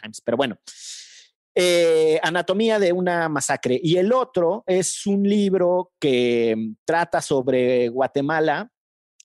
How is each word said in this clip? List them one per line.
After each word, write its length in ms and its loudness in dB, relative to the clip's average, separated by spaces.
Times, 200 -16
pero 160 -4
bueno. 200 -2
Eh, 680 4
Anatomía 560 0
de 140 2
una 340 0
masacre. 560 -2
Y 140 2
el 160 2
otro 540 -2
es 380 -2
un 220 0
libro 720 0
que, 560 2
mm, 200 -6
trata 360 -2
sobre 680 0
Guatemala, 840 -2